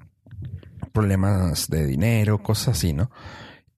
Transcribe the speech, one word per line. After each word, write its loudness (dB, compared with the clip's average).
problemas 2
de 0
dinero, 2
cosas 0
así, 0
¿no? 0